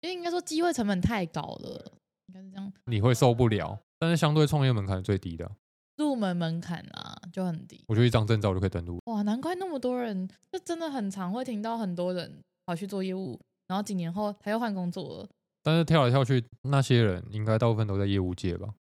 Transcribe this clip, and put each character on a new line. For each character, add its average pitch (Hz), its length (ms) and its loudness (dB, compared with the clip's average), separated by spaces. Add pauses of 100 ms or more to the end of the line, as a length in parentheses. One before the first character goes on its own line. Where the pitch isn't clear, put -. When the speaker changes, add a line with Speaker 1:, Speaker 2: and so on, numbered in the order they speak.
Speaker 1:
因 330 80 -8
为 370 40 -4
应 359 80 -8
该 349 80 -2
说 349 120 0
机 320 200 -2
会 349 120 2
成 233 120 0
本 196 140 0
太 190 260 0
高 160 160 -8
了， - 520 -12 (340)
应 185 60 -20
该 185 80 -20
是 190 80 -18
这 190 80 -16
样。 196 140 -10 (140)
Speaker 2:
你 113 140 0
会 120 140 6
受 123 200 6
不 120 140 4
了， 98 320 -2 (180)
但 165 120 0
是 170 80 2
相 147 160 2
对 156 140 6
创 143 180 2
业 127 80 4
门 104 120 0
槛 95 120 -2
是 92 60 -6
最 98 140 2
低 85 200 -6
的。 87 120 -8 (480)
Speaker 1:
入 294 180 0
门 202 220 -2
门 165 240 -2
槛 170 180 -8 (140)
啊， - 200 -14 (200)
就 185 120 -4
很 165 220 -6
低。 - 180 -20
Speaker 2:
我 110 80 -2
觉 107 60 4
得 123 80 8
一 - 20 8
张 117 160 2
证 110 140 2
照 101 140 2
就 92 80 0
可 98 40 2
以 95 40 4
登 85 160 -4
录。 87 220 -8
Speaker 1:
哇， 220 160 -2
难 220 180 -2
怪 320 140 -4
那 370 100 -8
么 330 120 -6
多 247 240 -2
人， 190 280 -4 (200)
这 381 100 -10
真 339 200 -6
的 330 100 -6
很 226 220 -4
常 190 220 -6
会 254 100 -4
听 233 180 -6
到 226 160 -4
很 196 160 -4
多 180 200 -2
人 160 280 -8 (240)
跑 180 80 -4
去 180 140 -6
做 196 160 -4
业 190 100 -4
务， 185 240 -8 (300)
然 185 100 -2
后 208 60 -2
几 202 120 -6
年 170 160 -2
后 208 280 -4
他 - 100 -8
又 220 80 0
换 226 160 -2
工 180 160 -4
作 175 280 -8
了。 98 120 -14 (320)
Speaker 2:
但 160 160 4
是 170 60 6
跳 151 220 6
来 120 40 6
跳 135 140 6
去， 123 180 4 (200)
那 139 200 2
些 120 220 6
人 90 260 2
应 107 140 -6
该 110 160 4
大 120 80 4
部 113 80 4
分 110 100 2
都 98 140 -2
在 101 60 2
业 98 120 2
务 92 160 0
界 87 240 -4
吧？ 101 240 -8